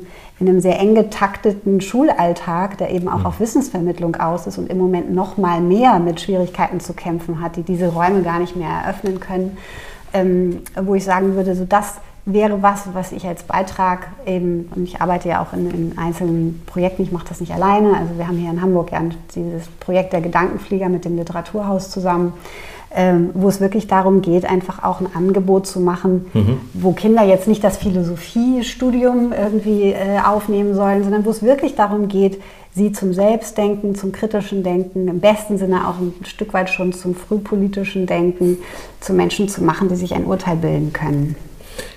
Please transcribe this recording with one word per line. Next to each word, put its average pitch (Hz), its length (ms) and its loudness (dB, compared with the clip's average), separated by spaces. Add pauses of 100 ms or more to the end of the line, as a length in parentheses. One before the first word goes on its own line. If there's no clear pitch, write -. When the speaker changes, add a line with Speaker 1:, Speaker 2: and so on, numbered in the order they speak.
(400)
Speaker 1:
in 185 80 2
einem 185 120 6
sehr 180 200 2
eng 208 140 6
getakteten 202 880 2
Schulalltag, 185 960 0
der - 120 -2
eben 180 180 -2
auch 190 100 -2
Speaker 2:
Mhm. 92 80 0
Speaker 1:
auf 175 140 -4
Wissensvermittlung 175 760 0
aus 170 300 -2
ist 190 100 -8
und 185 140 -6
im 185 80 -2
Moment 180 340 0
noch 190 240 -2
mal 175 240 2
mehr 196 380 6
mit 170 240 0
Schwierigkeiten 180 580 -2
zu 170 140 -10
kämpfen 170 480 -6
hat, 170 140 -6
die 175 80 -6
diese 180 240 0
Räume 175 340 2
gar 170 160 0
nicht 175 180 -4
mehr 160 140 -4
eröffnen 185 500 -4
können, 190 380 -4 (560)
ähm, 180 460 2 (200)
wo 190 140 0
ich 190 100 0
sagen 190 300 2
würde, 190 220 0
so 185 80 -2
das 208 300 0 (320)
wäre 208 360 2
was, 202 220 2 (100)
was 185 180 -6
ich - 140 -10
als 175 160 -8
Beitrag 185 680 -2 (160)
eben, 175 500 -2
und 180 100 -2
ich - 180 -10
arbeite 175 260 0
ja 170 140 0
auch 165 100 -8
in, 180 180 -2
in 165 280 -4
einzelnen 165 680 -2
Projekten, 185 380 -2
ich 180 100 -2
mache 170 160 -6
das - 120 -10
nicht 170 120 -8
alleine, 202 360 4 (100)
also 170 180 -4
wir 170 100 -4
haben 175 120 -2
hier 170 120 -4
in 170 120 -2
Hamburg 180 300 2
ja 160 100 -2 (320)
dieses 170 320 -6 (140)
Projekt 185 340 0
der 170 80 0
Gedankenflieger 180 680 -2
mit 180 160 -2
dem 170 140 -2
Literaturhaus 185 720 -4
zusammen, 180 420 0 (640)
ähm, 180 400 4
wo 190 160 2
es 196 100 0
wirklich 196 280 0
darum 190 340 4
geht, 180 240 2
einfach 185 380 -2
auch 185 160 0
ein 185 140 -2
Angebot 190 520 2
zu - 140 -4
machen, 180 520 2
Speaker 2:
Mhm. 135 280 2 (120)
Speaker 1:
wo 180 200 2
Kinder 220 320 6
jetzt 190 220 4
nicht 214 160 2
das 208 140 2 (600)
Philosophiestudium 247 960 2
irgendwie, 202 600 2
äh, 196 320 0
aufnehmen 202 500 2
sollen, 196 280 2
sondern 202 220 2
wo 220 60 0
es 220 120 -2
wirklich 277 320 2
darum 208 340 0
geht, 196 320 2 (340)
sie 202 180 2
zum 196 220 -2
Selbstdenken, 208 800 0
zum 190 180 -6
kritischen 202 500 -4
Denken, 185 460 -2
im 180 120 -2
besten 208 380 2
Sinne 185 300 0
auch 175 120 -4
ein 175 140 -4 (100)
Stück - 300 -8
weit 185 160 0
schon 180 220 -2
zum 180 220 -4
frühpolitischen 196 920 -2
Denken, 180 520 2 (420)
zu - 120 -4
Menschen 180 360 2
zu 196 140 -4
machen, 170 260 2
die 180 80 0
sich 175 180 -4
ein 175 100 -2
Urteil 185 320 0
bilden 156 360 0
können. 147 440 -2 (600)